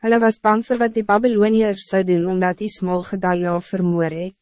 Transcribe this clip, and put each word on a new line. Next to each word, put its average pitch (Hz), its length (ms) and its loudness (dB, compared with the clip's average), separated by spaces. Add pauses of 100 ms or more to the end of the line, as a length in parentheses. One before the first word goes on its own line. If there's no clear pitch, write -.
Hulle 226 160 2
was 226 240 2
bang 214 240 2
vir 247 160 -2
wat 226 140 -2
die 214 100 -2
Babyloniërs 214 800 2
sou 190 180 0
doen 175 220 0
omdat 185 400 -2
Ismael 180 400 -4
Gedalia 180 560 -2
vermoor 175 480 -2
het. 180 320 -10